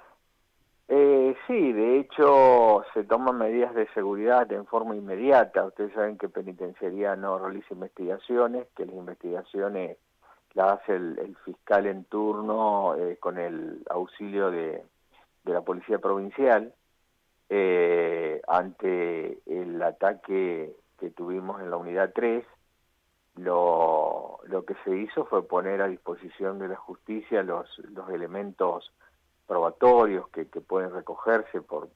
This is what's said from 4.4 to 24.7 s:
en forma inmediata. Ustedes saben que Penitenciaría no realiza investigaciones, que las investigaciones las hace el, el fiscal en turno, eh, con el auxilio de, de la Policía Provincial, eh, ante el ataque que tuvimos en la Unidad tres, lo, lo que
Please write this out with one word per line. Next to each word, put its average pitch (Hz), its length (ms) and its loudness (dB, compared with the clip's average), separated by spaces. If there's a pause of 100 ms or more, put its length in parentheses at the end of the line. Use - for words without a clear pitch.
en 101 140 -6
forma 113 320 -4
inmediata. 101 680 2
Ustedes 101 280 -6
saben 104 240 -2
que 98 100 -6
Penitenciaría 95 880 -6
no 95 240 -4
realiza 95 340 -10
investigaciones, 117 1040 -4
que 87 100 -8
las 92 100 -12
investigaciones 90 1000 -8 (560)
las 95 200 4
hace 101 220 -2
el, 87 220 -6
el 92 200 -8
fiscal 101 500 0
en 95 180 -6
turno, 104 920 0
eh, 87 240 -4
con 90 200 -6
el 80 500 -8
auxilio 98 640 -4
de, 82 320 -6 (640)
de 90 80 -2
la 87 80 -2
Policía 92 360 -4
Provincial, 104 760 0 (800)
eh, 85 960 2
ante 87 1000 -2
el 85 340 -6
ataque 87 920 -2 (240)
que 87 100 -10
tuvimos 92 500 -8
en 92 120 -10
la 87 60 -2
Unidad 90 360 -2
tres, 117 320 -2 (880)
lo, 85 1120 0
lo 92 180 -4
que 98 200 -8